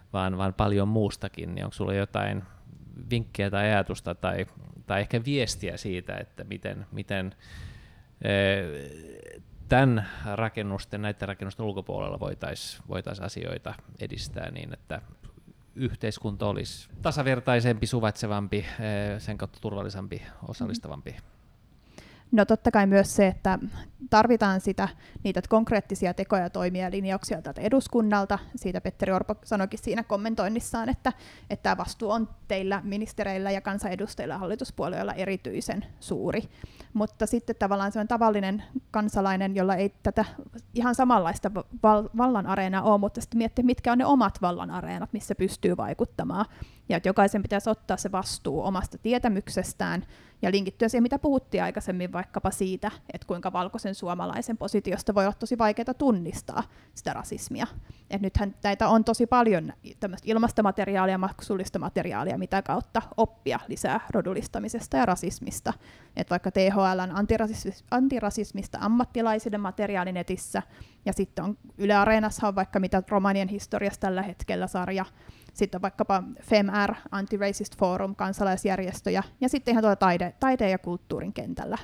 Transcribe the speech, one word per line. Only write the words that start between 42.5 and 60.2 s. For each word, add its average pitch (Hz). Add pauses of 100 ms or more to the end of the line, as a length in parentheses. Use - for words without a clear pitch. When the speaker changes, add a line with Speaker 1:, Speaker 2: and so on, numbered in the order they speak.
Speaker 2:
ole, 208
mutta 202
sitten -
miettiä, 247
mitkä 240
on 233
ne 262
omat 247
vallan 175
areenat, 170
missä 208
pystyy 185
vaikuttamaan. - (440)
Ja 175
että 180
jokaisen 202
pitäisi 202
ottaa 196
se 196
vastuu 156
omasta 185
tietämyksestään 196 (360)
ja 180
linkittyä 196
siihen, 233
mitä 254
puhuttiin 262
aikaisemmin, 180
vaikkapa 185
siitä, 190 (220)
että -
kuinka 180
valkoisen 196
suomalaisen 180
positiosta 202
voi 196
olla 208
tosi 233
vaikeaa 233
tunnistaa 190 (300)
sitä -
rasismia. - (420)
Et 196
nythän 202
näitä 202
on 220
tosi 233
paljon, 208 (260)
tämmöistä 185